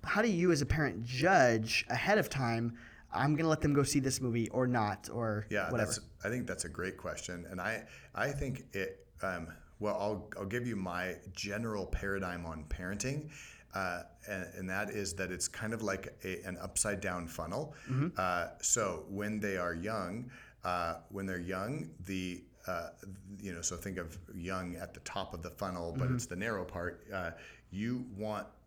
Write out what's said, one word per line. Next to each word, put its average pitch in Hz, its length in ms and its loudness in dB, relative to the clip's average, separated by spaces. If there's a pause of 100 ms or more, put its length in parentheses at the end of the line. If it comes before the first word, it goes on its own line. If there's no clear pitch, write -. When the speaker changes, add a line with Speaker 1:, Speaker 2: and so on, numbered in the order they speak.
Speaker 1:
How - 180 4
do 233 80 6
you 175 220 8
as 147 100 8
a 139 60 4
parent 120 360 2
judge 127 840 6
ahead 190 300 6
of 156 100 2
time, 117 480 2 (340)
"I'm 147 240 4
gonna 160 140 4
let 156 120 6
them 147 120 6
go 143 80 8
see 139 180 6
this 131 220 2
movie 120 280 2
or 127 180 4
not," 107 440 2
or 107 380 0
Speaker 2:
Yeah, 95 220 2
Speaker 1:
whatever? 113 220 4
Speaker 2:
that's, - 60 -2 (240)
I 101 60 0
think 123 160 0
that's - 200 -4
a 82 40 -6
great 87 260 -4
question. 87 540 -8
And 92 100 -6
I, 104 260 -2 (280)
I 120 160 0
think 143 440 -4
it, 95 340 -4 (160)
um, 87 240 -2 (320)
well, 104 200 0
I'll, 101 300 -2 (100)
I'll 101 60 -4
give 120 200 -2
you 113 120 -2
my 90 400 -2 (160)
general 101 520 -2
paradigm 90 600 -2
on 78 240 -6
parenting, 123 600 -2 (440)
uh, 90 300 -2 (220)
and, 92 300 -4
and 92 140 -6
that 98 220 0
is 98 240 -4
that 92 160 -2
it's 87 180 -2
kind 110 240 -4
of 107 100 -4
like 95 400 -2
a, 92 200 -2
an 92 180 -6
upside 95 400 0
down 90 260 -2
funnel. 87 460 -4 (160)
Speaker 1:
Mm-hmm. 135 180 2 (100)
Speaker 2:
Uh, 87 300 2 (140)
so 95 480 2
when 104 320 -2
they 98 160 0
are 87 160 0
young, 104 580 -4 (320)
uh, 87 360 0 (100)
when 98 160 -4
they're 92 160 -2
young, 107 480 -4 (160)
the, 92 360 -2 (260)
uh, 85 240 -4 (500)
you 95 120 -6
know, 85 80 -8
so 87 140 -4
think 90 220 -6
of 82 200 -6 (160)
young 90 440 -4
at 85 160 -8
the - 80 -16
top - 320 -6
of 82 80 -8
the 87 80 -8
funnel, 90 480 -4
but 127 80 2
Speaker 1:
Mm-hmm. 127 100 4
Speaker 2:
it's 120 120 -2
the 90 100 -6
narrow 101 260 -2
part. 87 500 -6
Uh, 90 180 -2 (380)
you 120 360 -4 (100)
want 107 320 -4 (200)